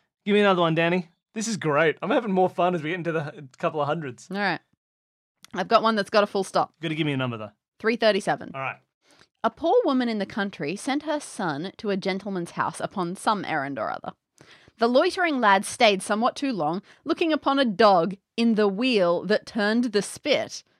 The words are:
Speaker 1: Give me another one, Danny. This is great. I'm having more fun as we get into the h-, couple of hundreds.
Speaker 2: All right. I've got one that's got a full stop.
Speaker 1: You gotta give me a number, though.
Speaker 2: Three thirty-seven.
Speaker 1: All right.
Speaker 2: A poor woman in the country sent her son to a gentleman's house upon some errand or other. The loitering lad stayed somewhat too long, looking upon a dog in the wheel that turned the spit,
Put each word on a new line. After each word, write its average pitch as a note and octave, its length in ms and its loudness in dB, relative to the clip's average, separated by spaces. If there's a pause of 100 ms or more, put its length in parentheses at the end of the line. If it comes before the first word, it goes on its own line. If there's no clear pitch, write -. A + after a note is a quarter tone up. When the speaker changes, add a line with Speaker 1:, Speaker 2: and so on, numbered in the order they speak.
(260)
Speaker 1:
Give G3+ 80 2
me G#3 80 6
another F#3+ 200 4
one, E3 140 2
Danny. E3+ 340 0 (240)
This A3 140 -6
is A3 100 -4
great. D3+ 440 2
I'm F3 80 -6
having B3 220 0
more F#3 180 2
fun F3+ 260 0
as D3+ 80 -4
we D3+ 60 -6
get F#3 80 -6
into E3+ 140 -6
the D#3 240 -4
h-, D3+ 80 -16 (140)
couple D#3+ 240 -4
of C#3 60 -2
hundreds. D3 440 -6
Speaker 2:
All F#3+ 60 -6
right. F#3+ 220 -2 (960)
I've F3+ 140 -4
got A3+ 160 4
one A3 120 2
that's G3+ 140 -2
got G#3 140 4
a G3+ 40 0
full G3 160 -2
stop. - 360 -2
Speaker 1:
You D#3+ 100 -6
gotta D#3 60 -4
give D#3 120 0
me D3 60 0
a C3+ 40 -2
number, B2 200 -4
though. G#2+ 140 -12 (280)
Speaker 2:
Three A3+ 160 0
thirty-seven. F#3+ 580 0
Speaker 1:
All C3+ 80 -8
right. B2+ 160 -8 (680)
Speaker 2:
A A3+ 60 2
poor E4 240 0 (120)
woman B3+ 240 2
in A3 100 -4
the F#3+ 60 -2
country F#3+ 500 -6
sent C4+ 280 -4
her D4+ 160 -2
son F3 580 -6
to G#3 140 -4
a G3 60 0
gentleman's F#3+ 540 -6
house B2+ 300 -2
upon F3 340 -6
some G3+ 300 -2
errand C#3 340 -4
or F2+ 100 -4
other. G1+ 220 -8 (680)
The A#3 80 4
loitering D#4 520 2
lad G3+ 260 4
stayed G#3 360 2
somewhat A3 340 0
too C4+ 180 -4
long, E3+ 280 -2 (240)
looking E4 280 0
upon C#4 240 0
a C#4 80 4
dog F#3+ 500 4 (220)
in A#3 180 2
the G#3 120 2
wheel G3 580 2
that G#3 200 0
turned A3+ 400 0
the G#3 160 0
spit, - 640 -4 (160)